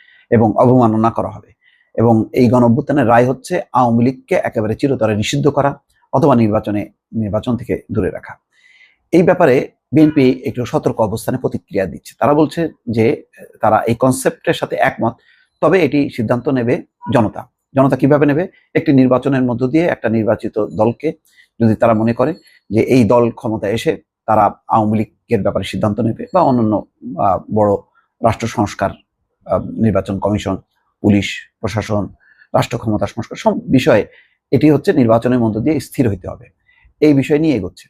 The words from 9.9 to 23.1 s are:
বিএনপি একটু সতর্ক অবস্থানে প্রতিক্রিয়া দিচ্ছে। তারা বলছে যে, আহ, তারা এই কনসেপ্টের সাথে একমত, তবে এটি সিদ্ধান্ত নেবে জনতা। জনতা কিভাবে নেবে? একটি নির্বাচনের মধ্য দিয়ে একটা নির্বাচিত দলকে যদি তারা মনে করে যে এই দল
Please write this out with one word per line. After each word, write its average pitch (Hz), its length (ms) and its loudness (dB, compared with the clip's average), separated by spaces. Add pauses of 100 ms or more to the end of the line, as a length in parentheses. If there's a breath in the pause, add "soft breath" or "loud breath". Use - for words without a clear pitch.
বিএনপি 139 520 4
একটু 123 200 -6
সতর্ক 143 360 -4
অবস্থানে 113 380 -4
প্রতিক্রিয়া 101 480 -4
দিচ্ছে। - 320 -16
তারা 143 160 2
বলছে 156 340 0 (220)
যে, 113 320 0 (160)
আহ, - 60 -20 (160)
তারা 107 220 2
এই 117 120 0
কনসেপ্টের 131 600 -2
সাথে 147 220 -6
একমত, 123 360 -2 (480 soft breath)
তবে 170 240 2
এটি 143 260 0
সিদ্ধান্ত 120 380 -4
নেবে 131 340 -2 (320)
জনতা। 110 340 -2 (280)
জনতা 135 200 2
কিভাবে 143 300 2
নেবে? 151 220 0 (260 soft breath)
একটি 151 180 0
নির্বাচনের 127 500 2
মধ্য 123 240 -2
দিয়ে 156 200 0
একটা 127 220 -4
নির্বাচিত 110 500 -2
দলকে 113 540 -2 (480 soft breath)
যদি 113 140 4
তারা 117 200 2
মনে 113 180 0
করে 131 220 -2 (360 soft breath)
যে 107 100 2
এই 123 240 4
দল 120 260 4